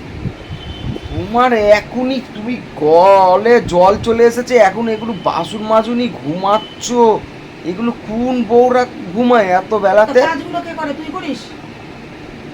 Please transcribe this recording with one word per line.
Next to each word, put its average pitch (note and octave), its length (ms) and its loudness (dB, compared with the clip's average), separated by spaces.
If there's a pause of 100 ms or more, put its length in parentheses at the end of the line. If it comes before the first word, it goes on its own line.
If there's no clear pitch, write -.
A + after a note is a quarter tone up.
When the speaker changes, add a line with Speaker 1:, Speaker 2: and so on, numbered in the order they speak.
(1120)
Speaker 1:
তোমার A3+ 380 -2 (280)
এখনই, B3+ 400 -4 (160)
তুমি A3 180 -8 (300)
গলে F#3 680 6 (200)
জল F3+ 200 6 (140)
চলে A3+ 240 2
এসেছে, A#3+ 220 -4 (160)
এখন A3 160 -2 (100)
এগুলো A3+ 180 -6 (140)
বাসন G3+ 440 -4
মাজুনি, A#3 340 0 (140)
ঘুমাচ্ছ। F#3 680 -4 (840)
এগুলো A3+ 220 -4 (160)
কোন B3 280 -4 (140)
বউরা B3 340 4 (300)
ঘুমায় A#3 340 4 (120)
এত F#3 120 -6 (140)
বেলাতে? G#3+ 360 4
Speaker 2:
তো D4+ 100 2
কাজগুলো - 340 -6
কে E4 140 -10
করে? D4+ 200 -6
তুই D#4 160 -12
করিস? D#4 260 -8 (1120)